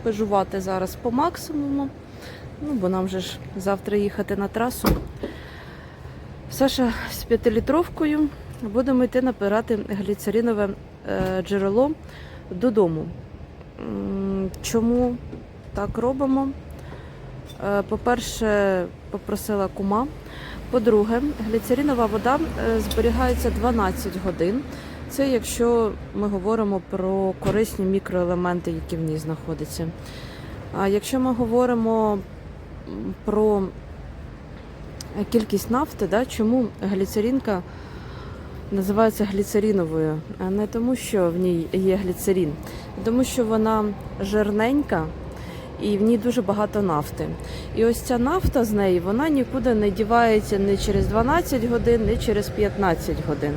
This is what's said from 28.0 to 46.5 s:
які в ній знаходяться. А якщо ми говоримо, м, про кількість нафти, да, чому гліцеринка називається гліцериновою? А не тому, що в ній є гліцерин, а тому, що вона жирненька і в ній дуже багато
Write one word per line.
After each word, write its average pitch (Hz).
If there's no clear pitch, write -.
які 160
в -
ній 160
знаходяться. 156
А 196
якщо 202
ми 254
говоримо, 226
м, -
про 214
кількість 214
нафти, 240
да, 208
чому 240
гліцеринка 202
називається 208
гліцериновою? 190
А 185
не 208
тому, 233
що 190
в 170
ній 180
є 190
гліцерин, 180
а -
тому, 240
що 247
вона 220
жирненька 208
і 208
в 190
ній 226
дуже 240
багато 208